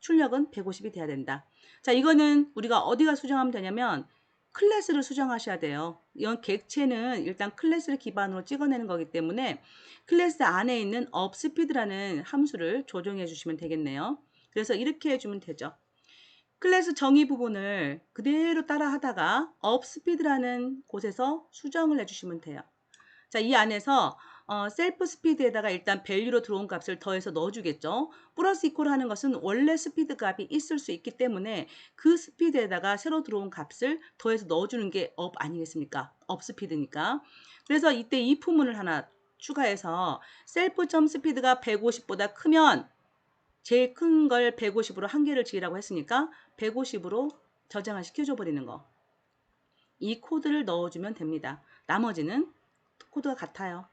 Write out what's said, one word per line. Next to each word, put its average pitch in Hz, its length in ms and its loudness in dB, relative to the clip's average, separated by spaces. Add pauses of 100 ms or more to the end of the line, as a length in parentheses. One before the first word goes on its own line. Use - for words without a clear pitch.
출력은 294 500 2
백오십이 196 400 -8
돼야 170 160 -8
된다. 139 380 -6 (360)
자, 254 120 4
이거는 294 640 6
우리가 226 240 2
어디가 285 360 2
수정하면 262 360 0
되냐면 202 540 -2 (460)
클래스를 403 520 2
수정하셔야 247 560 -4
돼요. 156 400 -4 (140)
이건 226 280 -4
객체는 247 840 -2
일단 202 320 -6
클래스를 320 420 0
기반으로 190 480 -4
찍어내는 269 420 0
거기 170 220 -4
때문에 190 520 -4 (440)
클래스 339 380 4
안에 220 360 2
있는 220 320 -4
업스피드라는 202 1120 -2
함수를 254 640 0
조정해 190 400 -6
주시면 165 320 -8
되겠네요. 156 600 -4 (320)
그래서 214 240 -2
이렇게 294 360 -2
해주면 208 280 -4
되죠. 151 340 -12 (880)
클래스 359 340 2
정의 277 340 6
부분을 202 720 -4 (120)
그대로 311 540 0
따라 294 240 0
하다가 247 680 0
업스피드라는 254 1300 -2
곳에서 247 640 -4
수정을 302 500 0
해주시면 180 400 -10
돼요. 143 200 -12 (680)
자, 226 100 -2
이 233 160 4
안에서, 214 640 4 (260)
어, 208 240 -4
셀프 349 380 -2
스피드에다가 226 640 0
일단 190 320 -2
밸류로 233 400 0
들어온 202 240 -4
값을 185 320 -6
더해서 190 320 -4
넣어주겠죠. 175 800 -4 (240)
플러스 381 320 0
이퀄 302 160 -2
하는 269 240 2
것은 233 340 -2
원래 262 340 4
스피드 302 440 -4
값이 196 320 -4
있을 302 260 -2
수 277 140 -8
있기 185 260 -8
때문에 214 500 -4 (280)
그 330 200 6
스피드에다가 208 840 -2
새로 311 260 -2
들어온 196 260 -4
값을 240 520 -4 (160)
더해서 226 280 -2
넣어주는 196 460 -2
게 185 240 -4
업 175 220 -6
아니겠습니까? 151 760 -8 (140)
업 185 160 -8
스피드니까. 160 800 -4 (420)
그래서 302 260 4
이때 233 260 0
if 269 340 2
문을 269 260 4
하나 170 320 -4 (300)
추가해서 185 840 0 (240)
셀프 359 420 0
점 311 200 4
스피드가 262 520 2
백오십보다 208 760 -2
크면 302 540 6 (760)
제일 247 300 4
큰 311 340 4
걸 240 280 2
백오십으로 208 520 -2
한계를 285 360 2
지으라고 185 340 -4
했으니까 208 520 -2 (280)
백오십으로 220 760 -4 (380)
저장을 202 340 -8
시켜줘 277 320 -4
버리는 151 300 -6
거. 120 220 -16 (1120)
이 226 220 -6
코드를 302 440 -2
넣어주면 175 500 -4
됩니다. 156 460 -8 (260)
나머지는 202 640 0 (580)
코드가 277 260 -4
같아요. 185 580 -10